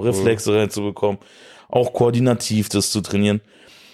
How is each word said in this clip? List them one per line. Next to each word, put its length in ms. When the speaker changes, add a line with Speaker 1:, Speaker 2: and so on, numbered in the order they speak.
Speaker 1:
Mhm. 60
Speaker 2:
Reflexe 460
reinzubekommen, 640
auch 260
koordinativ 720
das 220
zu 100
trainieren. 400